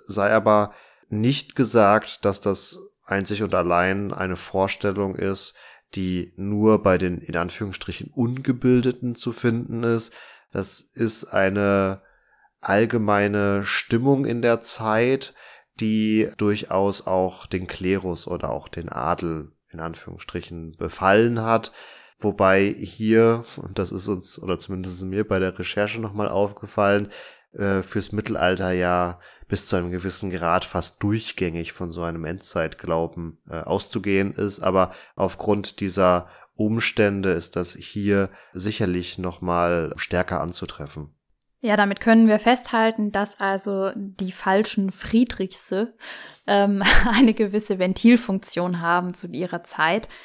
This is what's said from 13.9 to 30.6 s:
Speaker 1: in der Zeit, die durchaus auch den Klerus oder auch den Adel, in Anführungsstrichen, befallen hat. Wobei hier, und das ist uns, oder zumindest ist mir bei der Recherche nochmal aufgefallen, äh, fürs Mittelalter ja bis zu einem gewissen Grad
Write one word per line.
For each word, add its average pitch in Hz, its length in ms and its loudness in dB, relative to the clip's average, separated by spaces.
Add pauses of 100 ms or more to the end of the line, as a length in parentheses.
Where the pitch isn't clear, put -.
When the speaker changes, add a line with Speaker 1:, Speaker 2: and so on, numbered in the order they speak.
Speaker 1:
in 117 160 -4
der 117 180 2
Zeit, 117 760 0 (460)
die 110 560 2
durchaus 101 680 0
auch 92 400 0
den 92 200 -6
Klerus 92 600 -4
oder - 240 -6
auch - 180 -8
den 85 200 -10
Adel, 80 640 -4 (180)
in 82 100 -14
Anführungsstrichen, 82 920 -12
befallen 107 680 2
hat. 113 300 0 (460)
Wobei 98 480 4
hier, 113 800 2 (140)
und 92 200 -8
das 92 140 -4
ist 95 160 -4
uns, - 340 -6
oder 90 160 -2
zumindest 92 380 -8
ist 92 120 -8
mir 101 180 -2
bei 98 120 0
der 92 180 -2
Recherche 104 440 -4
nochmal 104 280 -4
aufgefallen, 101 840 0 (420)
äh, 98 300 0
fürs - 300 -4
Mittelalter 92 600 0
ja 90 480 0 (280)
bis - 180 -2
zu 101 100 0
einem 87 140 -2
gewissen 92 400 -4
Grad 87 340 0